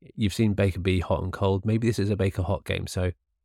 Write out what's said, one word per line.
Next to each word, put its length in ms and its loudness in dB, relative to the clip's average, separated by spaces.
You've 180 0
seen 200 2
Baker 260 2
be 200 2
hot 240 -2
and 100 -6
cold. 320 0
Maybe 220 2
this 120 0
is 100 0
a 60 0
Baker 280 0
hot 220 -4
game. 220 -4
So 240 -2